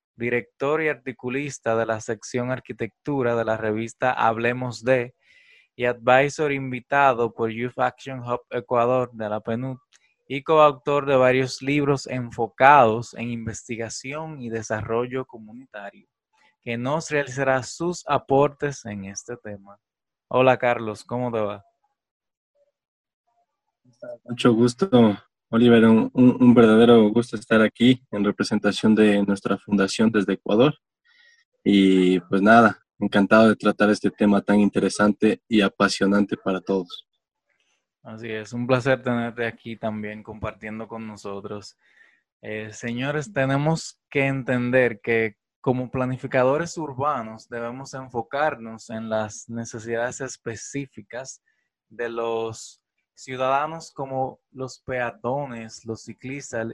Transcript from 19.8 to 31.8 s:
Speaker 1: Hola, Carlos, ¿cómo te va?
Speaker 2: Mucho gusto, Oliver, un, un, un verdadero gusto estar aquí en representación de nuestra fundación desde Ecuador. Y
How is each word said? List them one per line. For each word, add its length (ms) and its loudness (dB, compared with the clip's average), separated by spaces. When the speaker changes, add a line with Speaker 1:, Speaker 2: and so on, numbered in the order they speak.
Speaker 1:
Hola, 300 2
Carlos, 480 -4
¿cómo 260 -6
te 80 -4
va? 240 -6
Speaker 2:
Mucho 280 0
gusto, 360 0
Oliver, 360 6
un, 280 4
un, 280 6
un 120 8
verdadero 560 8
gusto 280 -2
estar 240 2
aquí 500 2
en 140 -4
representación 680 0
de 280 4
nuestra 340 -2
fundación 540 0
desde 220 0
Ecuador. 420 2
Y 560 4